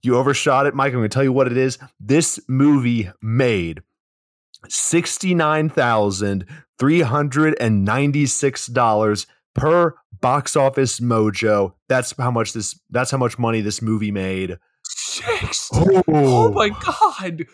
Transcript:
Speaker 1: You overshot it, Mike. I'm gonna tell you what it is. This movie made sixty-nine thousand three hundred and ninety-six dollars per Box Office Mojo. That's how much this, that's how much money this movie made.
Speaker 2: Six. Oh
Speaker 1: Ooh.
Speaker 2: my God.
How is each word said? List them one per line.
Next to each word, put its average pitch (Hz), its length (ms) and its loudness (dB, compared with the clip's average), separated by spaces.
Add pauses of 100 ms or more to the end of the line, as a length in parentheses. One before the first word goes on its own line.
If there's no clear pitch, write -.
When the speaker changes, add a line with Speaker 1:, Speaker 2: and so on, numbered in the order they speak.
Speaker 1:
You 131 120 2
overshot 135 520 2
it, 139 80 -2
Mike. 135 180 0
I'm 127 60 -2
gonna 107 100 0
tell 131 140 0
you 135 100 2
what 127 140 2
it 120 100 -2
is. 131 200 0 (220)
This 135 480 0
movie 127 640 2 (120)
made 110 600 -2 (880)
sixty-nine 160 1000 0
thousand 101 760 0 (340)
three 156 220 2
hundred 147 580 0
and 110 240 2
ninety-six 139 840 0
dollars 110 600 0 (280)
per 165 400 2 (260)
Box 131 340 0
Office 135 460 0
Mojo. 107 720 0 (160)
That's 127 280 -2
how 127 140 -2
much 117 220 -2
this, - 260 -10 (120)
that's 123 200 -2
how 139 60 -2
much 123 200 0
money 113 220 0
this 104 220 -4
movie 107 300 -2
made. 95 460 -6 (280)
Speaker 2:
Six. - 880 -8
Oh 190 360 4
Speaker 1:
Ooh. 139 440 4
Speaker 2:
my 208 160 2
God. 190 840 -2